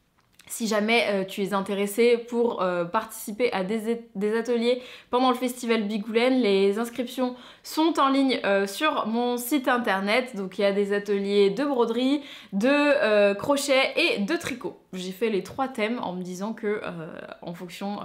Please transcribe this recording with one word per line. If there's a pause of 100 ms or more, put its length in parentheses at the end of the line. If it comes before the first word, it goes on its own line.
(500)
si
jamais,
euh,
tu
es
intéressé
pour,
euh,
participer
à
des,
des
ateliers (300)
pendant
le
festival
Bigoulène,
les
inscriptions (260)
sont
en
ligne,
euh,
sur
mon
site
internet.
Donc
il
y
a
des
ateliers
de
broderie, (320)
de,
euh,
crochet
et
de
tricot. (140)
J'ai
fait
les
trois
thèmes
en
me
disant
que,
euh, (520)
en
fonction,